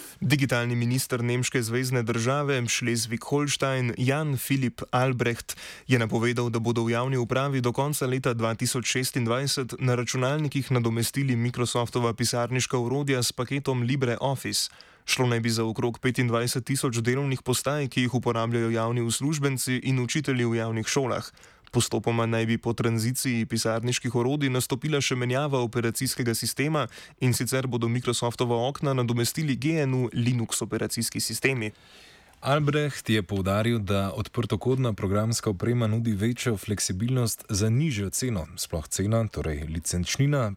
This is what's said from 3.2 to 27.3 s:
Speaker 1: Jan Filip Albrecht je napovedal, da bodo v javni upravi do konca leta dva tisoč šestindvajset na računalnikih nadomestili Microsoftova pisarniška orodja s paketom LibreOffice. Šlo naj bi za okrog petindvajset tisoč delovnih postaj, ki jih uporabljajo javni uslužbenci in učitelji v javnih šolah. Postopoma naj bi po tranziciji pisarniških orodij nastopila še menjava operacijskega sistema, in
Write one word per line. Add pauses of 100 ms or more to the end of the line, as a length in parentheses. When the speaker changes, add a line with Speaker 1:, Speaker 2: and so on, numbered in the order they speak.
Speaker 1:
Jan
Filip (100)
Albrecht (320)
je
napovedal,
da
bodo
v
javni
upravi
do
konca
leta
dva
tisoč
šestindvajset
na
računalnikih
nadomestili
Microsoftova
pisarniška
orodja
s
paketom
LibreOffice. (360)
Šlo
naj
bi
za
okrog
petindvajset
tisoč
delovnih
postaj,
ki
jih
uporabljajo
javni
uslužbenci
in
učitelji
v
javnih
šolah. (460)
Postopoma
naj
bi
po
tranziciji
pisarniških
orodij
nastopila
še
menjava
operacijskega
sistema, (340)
in